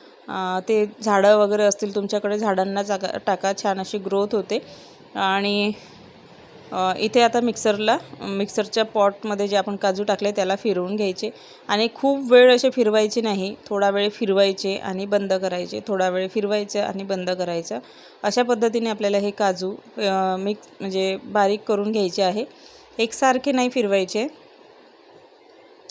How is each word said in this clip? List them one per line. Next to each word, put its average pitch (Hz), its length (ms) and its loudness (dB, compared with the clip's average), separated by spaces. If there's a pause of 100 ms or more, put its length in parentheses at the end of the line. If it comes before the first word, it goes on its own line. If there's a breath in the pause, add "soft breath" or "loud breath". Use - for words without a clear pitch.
(280 loud breath)
अ, 185 400 -4
ते 214 180 2 (160)
झाडं 208 340 6
वगैरे 208 260 2
असतील 202 320 0
तुमच्याकडे, 208 440 -2
झाडांना 196 440 0
जागा 196 440 -4
टाका, 196 260 0 (100)
छान 190 180 -2
अशी 196 180 -6
ग्रोथ 196 340 -2
होते. 202 260 -2 (560 loud breath)
आणि, 202 580 0 (1000 loud breath)
अ, 185 240 0
इथे 226 240 2
आता 233 200 4
मिक्सरला, 220 580 0 (220)
मिक्सरच्या 202 640 -2
पॉटमध्ये 202 640 -2
जे 202 80 0
आपण 196 200 -2
काजू 196 280 -2
टाकले 208 260 -2
त्याला 196 260 -2
फिरवून 190 400 -2
घ्यायचे 208 340 -4 (380 loud breath)
आणि 214 260 2
खूप 277 380 0
वेळ 247 240 10
असे 254 140 2
फिरवायचे 214 500 2
नाही, 202 340 -2 (120)
थोडा 202 240 2
वेळ 202 180 2
फिरवायचे 196 680 0
आणि 190 300 -6
बंद 202 260 0
करायचे, 185 560 -4
थोडा 185 200 0
वेळ 185 200 -2
फिरवायचं 202 520 -2
आणि 196 220 -4
बंद 190 280 -4
करायचं. 180 480 -4 (440 loud breath)
अशा 208 200 0
पद्धतीने 226 480 0
आपल्याला 208 280 0
हे 202 120 -2
काजू, 190 440 -2 (240)
अ, 190 380 0
मिक्स 202 320 -6 (120)
म्हणजे 190 440 -2
बारीक 208 380 2
करून 208 300 -2
घ्यायचे 202 300 0
आहे, 214 220 0 (540 loud breath)
एकसारखे 254 540 0
नाही 254 160 2
फिरवायचे. 208 580 0 (1600)